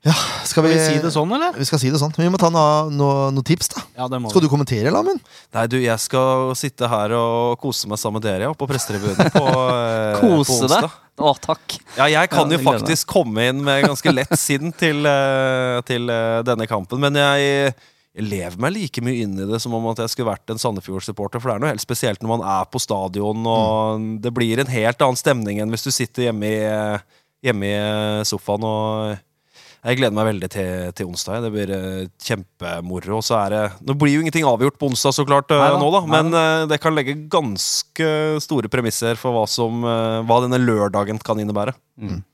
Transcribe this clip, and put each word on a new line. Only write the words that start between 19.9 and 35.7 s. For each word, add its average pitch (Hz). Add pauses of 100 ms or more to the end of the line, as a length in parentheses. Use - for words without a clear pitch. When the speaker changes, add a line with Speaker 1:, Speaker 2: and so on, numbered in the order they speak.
Speaker 3:
jeg 110
skulle 113
vært -
en 110
Sandefjord-supporter, 101
for 127
det 110
er 123
noe 147
helt 107
spesielt 117
når 113
man 95
er 95
på 131
stadion, 104
og 110
Speaker 4:
Mm. 110
Speaker 3:
det 120
blir 117
en 139
helt 120
annen 131
stemning 110
enn 110
hvis 110
du 135
sitter 123
hjemme 107
i, 107
eh, 107 (440)
hjemme 110
i, 101
eh, 107
sofaen, 104
og 107 (680)
jeg 123
gleder 113
meg 107
veldig 92
til, 90
til 98
onsdag. 92
Det 110
blir, 104
eh, 95 (100)
kjempemoro, 92
og 110
så 117 (100)
er 98
det, 104
nå 135
blir 143
jo 156
ingenting 160
avgjort 131
på 143
onsdag 131
så 147
klart, 139
eh, 147
Speaker 2:
Neida, 143